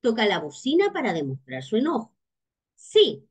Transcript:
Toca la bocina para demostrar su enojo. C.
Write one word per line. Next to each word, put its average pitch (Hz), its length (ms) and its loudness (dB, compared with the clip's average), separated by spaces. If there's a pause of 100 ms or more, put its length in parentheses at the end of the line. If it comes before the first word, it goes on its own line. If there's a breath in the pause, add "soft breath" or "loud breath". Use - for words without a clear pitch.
Toca 226 260 0
la 190 120 0
bocina 311 540 -2
para 269 200 -4
demostrar 131 520 -6
su - 120 -4
enojo. 269 380 -2 (640)
C. - 540 2